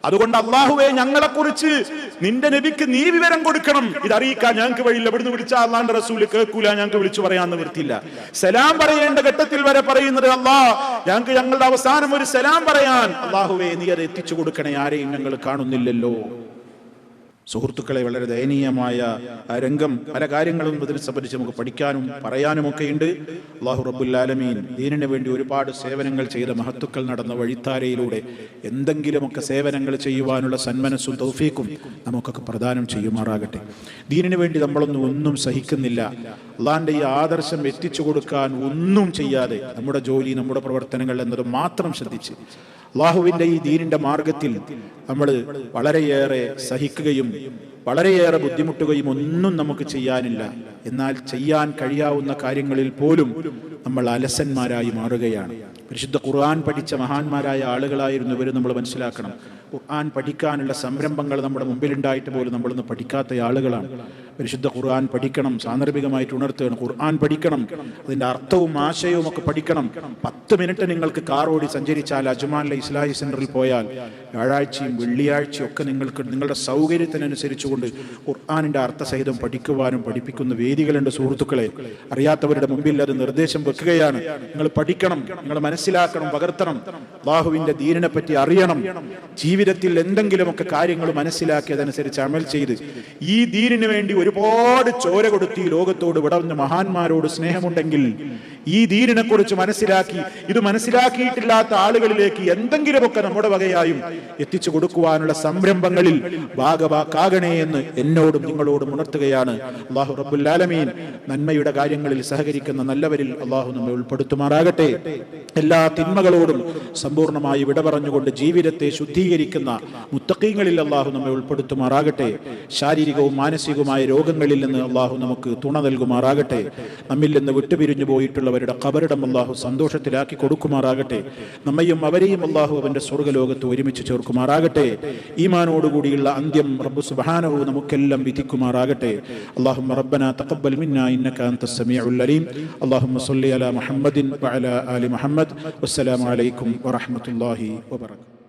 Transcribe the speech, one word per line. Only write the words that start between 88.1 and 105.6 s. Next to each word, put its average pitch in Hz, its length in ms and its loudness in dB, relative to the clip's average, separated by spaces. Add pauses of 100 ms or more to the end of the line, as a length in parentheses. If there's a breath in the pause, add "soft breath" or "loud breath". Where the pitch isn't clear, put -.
പറ്റി 156 180 -2 (100)
അറിയണം. 175 380 4 (600)
ജീവിതത്തിൽ 185 500 2 (100)
എന്തെങ്കിലുമൊക്കെ 190 600 0 (100)
കാര്യങ്ങൾ 165 340 0 (100)
മനസ്സിലാക്കി 156 580 -2
അതനുസരിച്ച് 139 500 -4
അമൽ 156 160 -2 (100)
ചെയ്ത്, 139 220 0 (600 loud breath)
ഈ - 20 6 (180)
ദീനിനു 226 380 2
വേണ്ടി 202 280 0
ഒരുപാട് 233 680 4 (140)
ചോര 190 300 4
കൊടുത്ത് 185 300 0
ഈ 175 120 0
ലോകത്തോട് 175 500 2
വിടർന്ന 165 280 2 (100)
മഹാന്മാരോട് 165 720 0
സ്നേഹമുണ്ടെങ്കിൽ, 165 680 0 (720 loud breath)
ഈ 220 40 6 (120)
ദീനിനെ 226 380 4
കുറിച്ച് 202 320 4
മനസ്സിലാക്കി 190 580 2 (320 loud breath)
ഇത് 226 160 4
മനസ്സിലാക്കിയിട്ടില്ലാത്ത 233 1040 2 (120)
ആളുകളിലേക്ക് 214 600 4 (120)
എന്തെങ്കിലുമൊക്കെ 247 720 2
നമ്മുടെ 208 260 2
വകയായും 175 460 2 (440)
എത്തിച്ചു 180 300 -2
കൊടുക്കുവാനുള്ള 160 600 2 (120)
സംരംഭങ്ങളിൽ 180 720 4 (420)